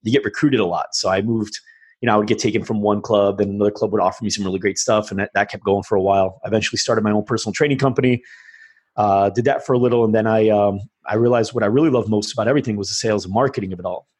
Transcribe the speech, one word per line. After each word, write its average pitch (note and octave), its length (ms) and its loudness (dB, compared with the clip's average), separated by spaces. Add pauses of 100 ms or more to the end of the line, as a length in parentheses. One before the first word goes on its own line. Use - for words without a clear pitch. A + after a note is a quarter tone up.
you A2 100 -2
get C#3 120 2
recruited C3 360 2
a F#2+ 60 2
lot. E2+ 280 -4
So - 140 -2
I F#2+ 140 0
moved, A2 320 -2 (460)
you A#2 60 -2
know, G#2+ 80 4
I - 20 6
would G#2+ 160 2
get A2 60 0
taken G#2+ 260 -2
from G#2+ 160 -2
one G#2 200 2
club, G2+ 400 0
and G2+ 100 0
another G2+ 200 0
club G#2 220 -4
would G#2 80 0
offer F#2 240 -2
me G2+ 60 -4
some G#2 140 -4
really F#2+ 140 -2
great F#2+ 200 -2
stuff, G#2+ 320 0
and F#2+ 100 -6
that, G#2 140 -4
that G2+ 160 0
kept - 140 -12
going G2 200 2
for G#2 120 -2
a F#2+ 60 2
while. G2 420 2
I G#2 40 -8
eventually G#2+ 300 -2
started A2 240 0
my G#2+ 80 0
own G#2 140 0
personal A2 280 -4
training C#3+ 260 0
company, B2+ 440 0 (760)
uh, G2 340 2
did A2+ 140 -2
that C3+ 200 0
for C#3 100 -2
a B2 40 2
little, A#2+ 260 4
and A2 100 2
then A2 120 2
I, A2 220 4
um, G2+ 320 2 (260)
I G#2+ 100 -2
realized A#2 380 2
what A2 100 0
I - 20 2 (100)
really D#3 140 4
loved A2+ 180 0
most G#2 240 -2
about A2 160 -2
everything C3+ 280 0
was G2 120 -6
the - 60 -8
sales G#2 300 -2
and F#2 100 -8
marketing A#2 380 0
of F2 60 -10
it F2+ 60 -16
all. F2+ 220 -8 (140)